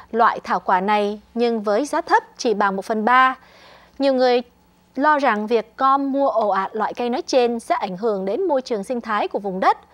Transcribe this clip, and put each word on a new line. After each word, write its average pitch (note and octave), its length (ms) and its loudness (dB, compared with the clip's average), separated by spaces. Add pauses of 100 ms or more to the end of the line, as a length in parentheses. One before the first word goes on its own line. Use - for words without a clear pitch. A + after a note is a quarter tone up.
(100)
loại A3+ 340 2
thảo G#3 160 -2
quả F#3 200 2
này, G#3 400 0 (140)
nhưng A#3 260 0
với G#3 240 0
giá D4 160 -4
thấp G4+ 220 2 (140)
chỉ A3+ 180 0
bằng G3 220 0
một F#3+ 80 -6
phần A3 200 -4
ba. B3+ 300 4 (640)
Nhiều C4+ 160 2
người B3 280 2 (520)
lo D4 240 2
rằng A3 280 0
việc G#3+ 300 -2
gom C4+ 360 0
mua C#4 160 2
ồ A3 200 0
ạt G3 280 -2
loại G#3 180 -4
cây A#3+ 160 -4
nói C#4 120 -2
trên A#3+ 380 0
sẽ - 140 -4
ảnh F#3+ 220 -4
hưởng G3+ 280 -2
đến C4+ 240 -2
môi C4+ 140 0
trường G#3 220 -6
sinh B3 160 -6
thái A3 280 -4
của - 100 -6
vùng G3 220 -6
đất. F4 180 2 (160)